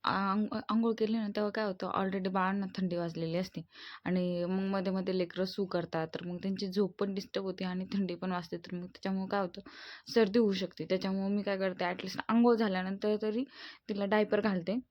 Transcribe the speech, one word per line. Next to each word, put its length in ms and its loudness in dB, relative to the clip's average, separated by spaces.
आंग-, 540 0
आंघोळ 300 2
केली 180 0
ना 100 -2
तेव्हा 140 0
काय 140 -2
होतं, 260 -2
already 320 0
बाळांना 340 0
थंडी 200 0
वाजलेली 400 -2
असते 260 -4
आणि 400 2
मग 260 0
मध्ये 220 0
मध्ये 260 0
लेकरं 260 0
सू 220 -2
करतात, 480 -2
तर 120 -6
मग 160 -6
त्यांची 240 -2
झोप 320 0
पण 160 -2
डिस्टर्ब 300 -4
होते 200 -4
आणि 280 -4
थंडी 220 0
पण 180 -4
वाजते, 240 -4
तर 180 -10
मग 120 -6
त्याच्यामुळं 420 -4
काय 120 0
होतं, 200 -4
सर्दी 240 6
होऊ 140 6
शकते. 320 -4
त्याच्यामुळं 460 0
मी 120 2
काय 160 0
करते, 260 0
at 200 -4
least 240 -6
आंघोळ 280 8
झाल्यानंतर 680 2
तरी 220 0
तिला 180 0
डायपर 340 4
घालते 380 0